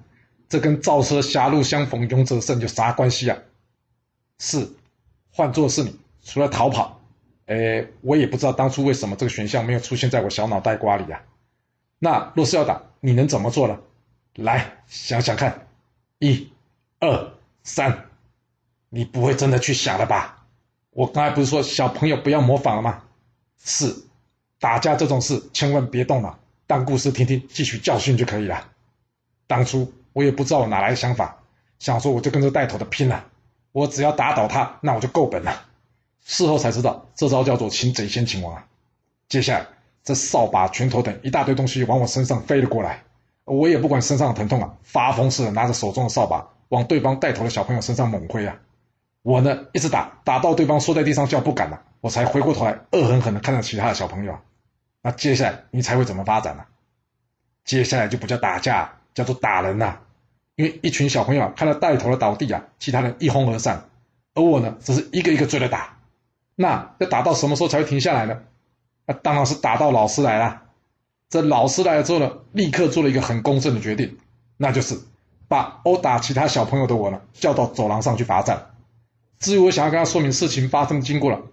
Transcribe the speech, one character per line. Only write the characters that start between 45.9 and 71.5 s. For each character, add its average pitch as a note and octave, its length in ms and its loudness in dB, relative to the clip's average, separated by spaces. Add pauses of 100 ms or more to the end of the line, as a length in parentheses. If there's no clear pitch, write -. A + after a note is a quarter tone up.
中 C3 120 -2
的 A#2 60 0
扫 A2+ 180 0
把 E2 200 -4 (220)
往 A#2+ 160 0
对 D3 160 2
方 C3+ 180 0
带 C#3 140 0
头 G#2 100 -6
的 A#2 60 -2
小 G#2+ 140 -2
朋 B2 120 -2
友 A#2 60 -2
身 A#2+ 140 -4
上 B2 120 0
猛 G2+ 200 -4
挥 G#2+ 180 -6
啊。 F#2+ 100 -8 (680)
我 B2+ 180 2
呢， C3+ 340 0
一 F3+ 60 0
直 D#3+ 80 0
打， - 380 -2
打 C3 140 2
到 D#3+ 140 4
对 D#3+ 120 2
方 D3 160 2
缩 E3 120 0
在 D3+ 80 2
地 D3+ 120 2
上 C#3+ 120 0
叫 C3+ 140 0
不 C#3+ 140 0
敢 E2 160 -2
了， D2+ 120 -12 (200)
我 A#2 80 -4
才 A#2+ 160 0
回 C#3 160 0
过 D#3 120 2
头 - 120 -2
来 - 120 -2 (140)
恶 E3+ 140 4
狠 B2 160 4
狠 A2+ 120 0
地 G#2 60 -4
看 C3+ 160 -2
着 A#2+ 60 -2
其 G#2+ 160 -6
他 G#2 100 0
的 A2 60 0
小 F#2+ 120 -6
朋 F#2 200 -8
友 F2+ 80 -8
啊。 - 80 -16 (600)
那 A#2+ 100 -4
接 C#3 220 0
下 B2+ 160 2
来 - 220 -10
你 B2 100 -2
猜 B2 140 -2
会 B2+ 80 4
怎 A2 100 -4
么 F#2 120 -8
发 G#2+ 160 2
展 D#2 160 -6
呢？ D2+ 80 -18 (960)
接 C3 220 0
下 C3+ 120 0
来 G#2+ 120 0
就 F#2+ 80 -4
不 G#2 100 -8
叫 A#2+ 80 -2
打 F#2+ 240 -2
架， G2 380 -2 (160)
叫 B2 100 -4
做 B2+ 120 -2
打 G#2 260 0
人 F#2+ 200 -2
啊。 G2+ 200 -4 (540)
因 D#3 100 0
为 E3 180 -4
一 F3 60 0
群 C#3+ 200 0
小 B2+ 140 0
朋 B2+ 120 0
友 C3+ 80 2
啊， F#2+ 120 -2
看 D#3+ 100 -2
到 D3+ 80 4
带 D3+ 220 2
头 A#2+ 160 0
的 B2+ 60 2
倒 G#2+ 180 2
地 A#2 160 -4
啊， F2+ 140 -6 (140)
其 - 120 -6
他 B2 80 0
人 A#2+ 200 -2
一 D#3+ 100 0
哄 B2+ 200 2
而 A2+ 80 -2
散， - 320 -4 (440)
而 D#3 80 2
我 D#3+ 180 6
呢， A2+ 220 -2
只 - 120 -2
是 C#3+ 200 0
一 F3+ 80 0
个 F3 100 2
一 D3+ 60 4
个 D3 80 2
追 D3 120 -2
着 B2 120 0
打。 - 300 -8 (560)
那 D3+ 440 -2
要 F#3 80 -2
打 B2+ 140 0
到 D#3+ 120 2
什 C#3+ 160 0
么 D3 60 0
时 D3 80 0
候 D#3+ 60 2
才 D3 80 0
会 D3+ 80 2
停 C#3 160 -2
下 E3 120 2
来 A2+ 120 0
呢？ A2+ 160 -6 (640)
那 B2+ 80 -4
当 D3 220 0
然 C#3+ 100 2
是 C#3 100 -2
打 A#2+ 220 0
到 D3+ 120 4
老 A2+ 160 4
师 G#2+ 160 0
来 A#2 160 2
啦。 A2+ 280 -2 (640)
这 E3 120 0
老 C#3+ 240 4